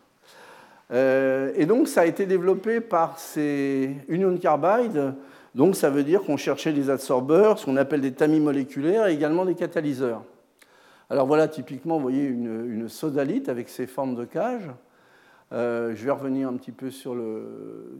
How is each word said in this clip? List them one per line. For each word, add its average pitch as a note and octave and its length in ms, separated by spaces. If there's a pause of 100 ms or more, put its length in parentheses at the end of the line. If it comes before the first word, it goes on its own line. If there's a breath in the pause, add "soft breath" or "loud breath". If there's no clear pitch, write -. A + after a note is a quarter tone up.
(920 loud breath)
Euh, C3+ 640
et D3+ 80
donc, A#3+ 240
ça F#3 140
a E3+ 40
été F#3+ 200
développé F#3+ 540
par E3+ 380
ces C#3 800 (100)
Union F3+ 300
Carbide. D#3+ 760 (400 loud breath)
Donc, E3 200
ça E3 140
veut C#3+ 160
dire F#3 180
qu'on D3 140
cherchait D3+ 380
des C#3 160
absorbeurs, D3 680
ce - 60
qu'on C3+ 140
appelle C#3 240
des C3 100
tamis D#3 260
moléculaires, D3+ 680
et E3 80
également D#3 320
des F3 80
catalyseurs. C#3+ 680 (840 soft breath)
Alors C3 180
voilà, D3+ 220
typiquement, D3 480
vous D3 60
voyez C3+ 220
une, A#2+ 460
une A2+ 180
sodalite D#3 600
avec A#2+ 200
ses B2+ 180
formes C3 280
de A#2+ 100
cage. F#3+ 460 (840 soft breath)
Euh, A#2 440
je G#2+ 80
vais C3+ 60
revenir C3+ 380
un B2 60
petit B2+ 180
peu C3 180
sur B2+ 240
le, A2+ 840